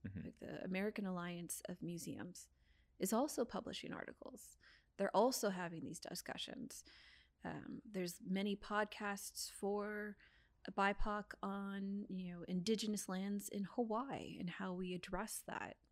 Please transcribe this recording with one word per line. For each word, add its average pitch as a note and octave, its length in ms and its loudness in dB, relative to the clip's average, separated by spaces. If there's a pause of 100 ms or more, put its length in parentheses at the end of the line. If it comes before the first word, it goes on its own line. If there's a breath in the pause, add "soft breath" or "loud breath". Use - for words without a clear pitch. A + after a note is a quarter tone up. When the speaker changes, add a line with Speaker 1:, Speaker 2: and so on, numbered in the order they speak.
Speaker 1:
Mm-hmm. F#2+ 180 -6
Speaker 2:
Like - 160 -10
the - 240 -4
American G3 420 0
Alliance F3 640 -2
of F3+ 140 -6
Museums - 680 -6 (500)
is F#3+ 140 4
also B3+ 320 6
publishing - 480 -4
articles. - 640 -8 (400 soft breath)
They're G3 180 4
also A#3 340 8
having F3 340 -2
these - 140 -4
discussions. - 840 -6 (600 soft breath)
Um, D#3 360 -6 (100)
there's F3+ 260 -2 (120)
many G3 260 2
podcasts G#3 960 0
for G#3 640 -2 (640 soft breath)
bipoc G3+ 460 6 (180)
on, G3 640 -2
you F#3 240 -2
know, E3+ 160 -8
indigenous G#3 600 2
lands G3 400 0
in G3+ 160 0
Hawaii A3+ 720 0
and F3 100 -2
how F#3+ 240 -2
we F3+ 220 -2
address F#3 520 -4
that. - 300 -4 (160)